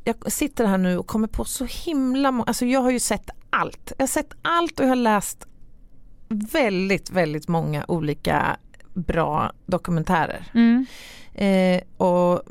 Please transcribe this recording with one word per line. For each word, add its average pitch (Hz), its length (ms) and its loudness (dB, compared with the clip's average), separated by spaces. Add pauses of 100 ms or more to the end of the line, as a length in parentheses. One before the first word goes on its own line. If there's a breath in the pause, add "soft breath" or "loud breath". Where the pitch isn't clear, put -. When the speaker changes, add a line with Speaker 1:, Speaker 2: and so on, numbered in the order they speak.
Speaker 1:
jag 226 280 -4
sitter 277 340 0
här 196 120 4
nu 180 200 2
och 180 100 -6
kommer 220 200 0
på 220 180 -4
så - 200 -6 (200)
himla 269 460 0
må-, 247 120 0
alltså 240 220 -2
jag 254 160 4
har 247 100 2
ju 254 80 2
sett - 300 -2 (200)
allt. - 480 -2
Jag 262 60 0
har 269 40 0
sett 294 340 -2
allt 339 380 0
och 269 60 2
jag 262 40 4
har 262 60 4
läst 220 520 0 (840)
väldigt, 202 840 0
väldigt 156 360 0
många 156 400 0
olika 151 680 0 (360)
bra 160 580 -2 (140)
dokumentärer. 170 880 -2
Speaker 2:
Mm. 233 320 4 (480 loud breath)
Speaker 1:
Eh, 185 480 4 (260)
och 175 440 4